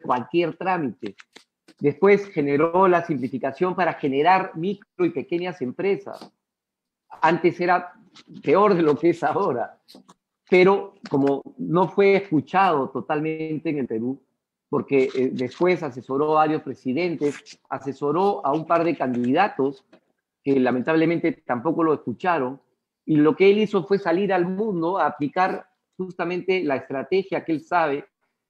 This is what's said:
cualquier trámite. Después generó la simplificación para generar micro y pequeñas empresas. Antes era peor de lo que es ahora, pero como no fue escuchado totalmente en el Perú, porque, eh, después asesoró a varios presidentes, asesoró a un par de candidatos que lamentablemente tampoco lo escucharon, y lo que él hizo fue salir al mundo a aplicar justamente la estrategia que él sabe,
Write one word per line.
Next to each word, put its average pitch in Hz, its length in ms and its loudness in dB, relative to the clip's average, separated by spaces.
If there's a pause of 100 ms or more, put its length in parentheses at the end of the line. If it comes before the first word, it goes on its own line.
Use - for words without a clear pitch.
cualquier 156 540 -2
trámite. 151 580 -6 (640)
Después 196 500 4
generó 165 600 2
la 170 160 4
simplificación 139 720 -4
para 170 160 0
generar 165 640 0
micro 180 480 -4
y 165 60 2
pequeñas 175 520 -6
empresas. 175 680 -6 (880)
Antes 165 400 2
era 170 320 0 (500)
peor 190 320 4
de 175 80 2
lo 147 140 4
que 165 140 2
es - 120 -2
ahora, 147 560 -2 (720)
pero 190 440 4 (140)
como 139 340 0 (160)
no 170 300 0
fue 196 280 4
escuchado 165 760 0
totalmente 156 800 -6
en 147 80 -4
el 123 80 -4
Perú, 120 340 -4 (480)
porque, 135 460 0
eh, 131 180 0
después 151 500 -2
asesoró 139 500 -4
a 156 140 4
varios 156 160 -2
presidentes, 139 1000 -4 (100)
asesoró 147 720 -2
a 139 80 0
un 156 140 -2
par 170 180 2
de 170 120 0
candidatos 135 880 -2 (560)
que 135 160 2
lamentablemente 160 720 0 (140)
tampoco 135 380 -2
lo 156 100 2
escucharon, 139 680 -4 (460)
y 156 100 2
lo 151 180 4
que 196 160 6
él 208 80 4
hizo 202 260 0
fue 196 140 0
salir 190 340 0
al 175 140 2
mundo 190 520 -2
a 156 80 2
aplicar 165 600 -2 (280)
justamente 180 680 -4
la 139 120 0
estrategia 139 680 -4
que 165 80 -4
él 147 100 -4
sabe, 156 420 -2 (440)